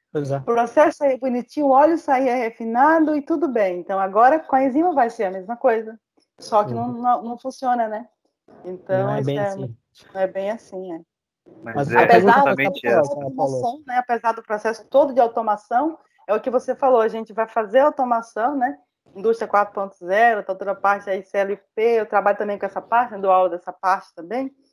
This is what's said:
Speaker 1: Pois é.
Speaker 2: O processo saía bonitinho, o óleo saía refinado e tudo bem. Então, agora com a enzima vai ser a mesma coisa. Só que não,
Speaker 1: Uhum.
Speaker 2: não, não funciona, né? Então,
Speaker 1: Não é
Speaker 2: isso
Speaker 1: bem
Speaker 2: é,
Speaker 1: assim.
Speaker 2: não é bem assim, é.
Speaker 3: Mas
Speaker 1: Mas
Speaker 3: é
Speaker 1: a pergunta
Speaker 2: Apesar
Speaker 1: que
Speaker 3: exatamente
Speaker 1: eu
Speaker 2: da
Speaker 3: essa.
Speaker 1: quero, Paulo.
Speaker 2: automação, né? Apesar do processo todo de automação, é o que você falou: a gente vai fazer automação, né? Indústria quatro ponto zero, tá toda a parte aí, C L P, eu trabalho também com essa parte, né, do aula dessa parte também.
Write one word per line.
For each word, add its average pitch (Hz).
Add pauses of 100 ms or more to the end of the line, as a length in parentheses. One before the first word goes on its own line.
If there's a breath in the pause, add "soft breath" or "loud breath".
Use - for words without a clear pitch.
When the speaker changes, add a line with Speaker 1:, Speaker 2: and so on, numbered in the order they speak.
(120)
Speaker 1:
Pois 143
é. 139
Speaker 2:
O 135
processo 240
saía 277
bonitinho, 247
o 269
óleo 302
saía 262
refinado 262
e 285
tudo 330
bem. 196
Então, 190
agora 214
com 311
a 262
enzima 294
vai 254
ser 226
a 185
mesma 190
coisa. 226 (400)
Só 208
que 131
não, 233
Speaker 1:
Uhum. 240
Speaker 2:
não, 247
não 233
funciona, 247
né? 220 (580)
Então, 190
Speaker 1:
Não 202
é -
Speaker 2:
isso 135
Speaker 1:
bem 139
Speaker 2:
é, 202
Speaker 1:
assim. 196 (360)
Speaker 2:
não 190
é 190
bem 190
assim, 190
é. 165 (600)
Speaker 3:
Mas -
Speaker 1:
Mas 143
Speaker 3:
é 226
Speaker 1:
a -
pergunta 185
Speaker 2:
Apesar 269
Speaker 1:
que 277
Speaker 3:
exatamente 277
Speaker 1:
eu 240
Speaker 2:
da 175
Speaker 3:
essa. 151
Speaker 1:
quero, 139
Paulo. -
Speaker 2:
automação, 254
né? 247
Apesar 233
do 226
processo 220
todo 269
de 247
automação, 233 (300)
é 196
o 214
que 247
você 247
falou: 254
a 220
gente 220
vai 220
fazer 220
automação, 254
né? 262 (380)
Indústria 220
quatro 202
ponto 196
zero, 208
tá 190
toda 190
a 196
parte 202
aí, 190
C -
L 196 (160)
P, 226
eu 214
trabalho 202
também 208
com 196
essa 190
parte, 233
né, 202
do 190
aula 185
dessa 175
parte 185
também. 233 (180)